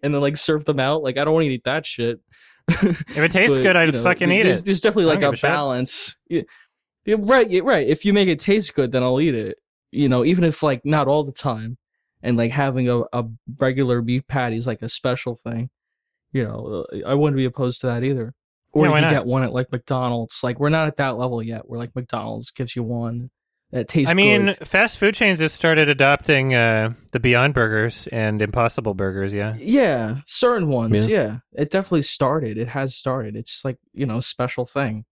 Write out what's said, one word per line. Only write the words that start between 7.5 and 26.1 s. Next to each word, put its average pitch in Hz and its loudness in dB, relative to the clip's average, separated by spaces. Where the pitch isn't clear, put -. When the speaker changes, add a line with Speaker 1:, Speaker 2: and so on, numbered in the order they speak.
Speaker 1:
right. 170 2
If 151 0
you 202 4
make 202 4
it 156 0
taste 202 0
good, 127 0
then 127 0
I'll 127 2
eat 156 2
it. 98 -6
You 139 2
know, 123 4
even 175 4
if, 160 0
like, 135 0
not 147 2
all 147 2
the 139 -6
time. 117 -6
And, 123 0
like, 117 0
having 131 0
a, 120 0
a 120 -2
regular 127 0
meat 123 -2
patty 123 -2
is, 117 -6
like, 117 -6
a 117 -8
special 127 -4
thing. 117 -8
You 131 -2
know, 110 -8
uh, 92 -10
I 127 0
wouldn't 143 2
be 131 0
opposed 127 -4
to 131 -4
that 120 -2
either. 127 -4
Or 151 2
Speaker 2:
Yeah, 151 4
Speaker 1:
you - 2
Speaker 2:
why 151 2
Speaker 1:
could 151 4
Speaker 2:
not? 165 4
Speaker 1:
get 135 0
one 127 0
at, 113 -4
like, 127 -2
McDonald's. 123 -4
Like, 123 -4
we're 143 0
not 160 2
at 147 -8
that 135 -2
level 123 -4
yet 113 -10
where, 117 -10
like, 120 -10
McDonald's 113 -8
gives 120 -8
you 120 -4
one 117 -6
that 127 -4
tastes 151 0
Speaker 2:
I 170 2
mean, 202 4
Speaker 1:
good. - -4
Speaker 2:
fast 208 0
food 208 2
chains 196 2
have 160 0
started 160 4
adopting, 139 2